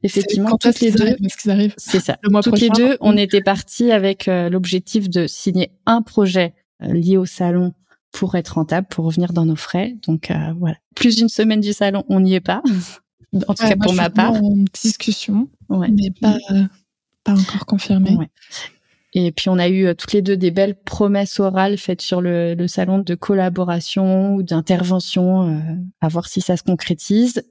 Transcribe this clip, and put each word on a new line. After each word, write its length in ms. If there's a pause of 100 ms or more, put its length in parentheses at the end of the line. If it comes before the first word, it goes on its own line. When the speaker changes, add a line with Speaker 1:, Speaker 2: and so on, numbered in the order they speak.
Speaker 1:
effectivement 460
Speaker 2:
C'est 20
quand 80
Speaker 1:
toutes 220
les 80
Speaker 2:
est-ce 80
qu'ils 40
Speaker 1:
deux. 60
Speaker 2:
arrivent, 160
parce 140
qu'ils 140
arrivent 280
Speaker 1:
C'est 220
ça. 220
Speaker 2:
le 80
mois 120
Speaker 1:
Toutes 180
les 80
Speaker 2:
prochain, 140
Speaker 1:
deux, 160
Speaker 2:
par 80
Speaker 1:
on 60
Speaker 2:
contre. 100
Speaker 1:
était 180
partis 520
avec, 360
euh, 220
l'objectif 580
de 180
signer 440 (160)
un 160
projet, 500 (300)
euh, 100
lié 240
au 80
salon 480 (400)
pour 220
être 160
rentable, 400
pour 160
revenir 260
dans 140
nos 100
frais. 400 (100)
Donc, 240
euh, 40 (240)
voilà. 180 (180)
Plus 220
d'une 140
semaine 300
du 120
salon, 380
on 100
n'y 140
est 60
pas. 240
<laughs> 840
En 60
tout 80
Speaker 2:
Ouais, 80
Speaker 1:
cas, 60
Speaker 2:
moi, 80
Speaker 1:
pour 80
Speaker 2:
je 40
Speaker 1:
ma 80
Speaker 2:
suis 80
vraiment 200
Speaker 1:
part. 120
Speaker 2:
en 200 (180)
discussion, 680 (220)
Speaker 1:
Ouais. 200
Speaker 2:
mais 200 (100)
pas, 160 (140)
Speaker 1:
Mm. 60
Speaker 2:
euh, 80 (600)
pas 80
encore 320
confirmée. 520
Speaker 1:
Ouais. 120 (840)
Et 180
puis, 160
on 100
a 100
eu, 180
euh, 80
toutes 180
les 100
deux 140
des 140
belles 260
promesses 640
orales 380
faites 240
sur 180
le, 340
le 140
salon 300
de 160
collaboration 1200
ou 80
d'intervention, 1080
euh, 100 (420)
à 80
voir 200
si 140
ça 140
se 60
concrétise. 880